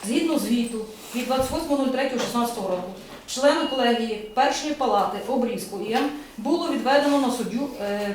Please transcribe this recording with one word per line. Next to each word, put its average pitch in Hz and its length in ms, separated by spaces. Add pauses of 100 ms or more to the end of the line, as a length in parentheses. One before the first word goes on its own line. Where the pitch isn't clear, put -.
згідно 320 320
звіту 226 400 (360)
від 240 120
двадцять 262 240
восьмого 285 340
нуль 247 80
третього 254 280
шістнадцятого 220 480
року, 180 220 (360)
члени 285 400
колегії 233 480 (200)
Першої 285 400
палати 208 440 (100)
Обрізку 202 520
І 214 120
М 285 180 (260)
було 330 320
відведено 285 500
на 254 120
суддю, 233 380 (120)
е, 202 340